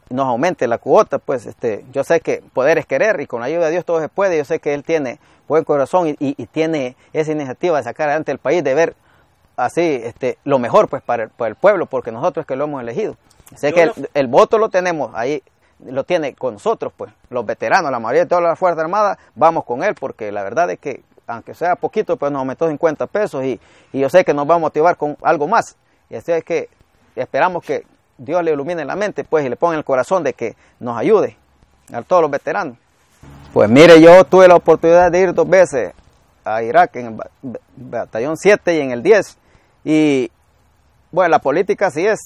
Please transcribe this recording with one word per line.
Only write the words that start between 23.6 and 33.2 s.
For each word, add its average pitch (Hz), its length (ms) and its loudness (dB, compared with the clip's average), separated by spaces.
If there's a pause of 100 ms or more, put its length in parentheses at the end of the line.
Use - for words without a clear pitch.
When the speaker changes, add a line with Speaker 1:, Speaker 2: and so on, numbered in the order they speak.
Speaker 1:
y 135 80 -6
yo 135 100 0
sé 180 140 4
que 160 100 0
nos 143 160 -2
va 165 60 4
a 170 40 2
motivar 156 360 0
con 147 260 -8
algo 151 260 -2
más. 208 280 -2 (340)
Y 117 60 -14
así 117 160 -8
es 165 120 -4
que 160 260 -6 (460)
esperamos 156 480 -4
que - 220 -8 (340)
Dios 160 240 -4
le 160 80 -2
ilumine 147 340 -6
la 147 100 -8
mente, 185 280 -6
pues, 156 200 0
y 127 60 -4
le 120 60 -6
ponga 170 180 -2
en 156 60 -4
el - 60 -8
corazón 139 380 -2
de 127 100 -4
que 113 220 -10 (240)
nos 120 180 -8
ayude 147 380 0 (560)
a 120 120 -10
todos 180 180 2
los 147 100 0
veteranos. 151 460 -6 (760)